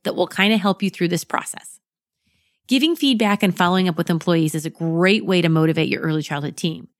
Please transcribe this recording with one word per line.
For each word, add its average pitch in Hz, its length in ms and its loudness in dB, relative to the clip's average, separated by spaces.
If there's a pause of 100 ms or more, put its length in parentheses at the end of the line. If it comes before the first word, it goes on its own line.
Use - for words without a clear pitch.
that - 120 -6
will 175 120 0
kinda 208 320 2
help 190 240 -2
you 196 80 0
through 180 180 -2
this 175 160 -4
process. - 560 -10 (880)
Giving 277 280 2
feedback 220 480 2
and 185 140 2
following 185 320 2
up 165 80 -2
with 175 140 -2
employees 165 440 0
is 156 120 -6
a 160 40 -8
great 175 540 0
way 185 160 2
to 170 80 2
motivate 160 400 2
your - 140 -6
early 156 200 -2
childhood 147 360 -8
team. - 300 -6 (120)